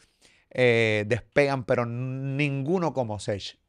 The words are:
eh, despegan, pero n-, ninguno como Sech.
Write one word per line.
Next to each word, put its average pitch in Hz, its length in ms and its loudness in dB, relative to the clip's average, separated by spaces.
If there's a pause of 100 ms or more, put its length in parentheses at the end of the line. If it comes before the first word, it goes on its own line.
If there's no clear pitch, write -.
(560)
eh, 113 520 4
despegan, 135 560 0
pero 120 200 0
n-, 131 520 -6
ninguno 143 560 0
como 113 260 -4
Sech. - 400 -6 (100)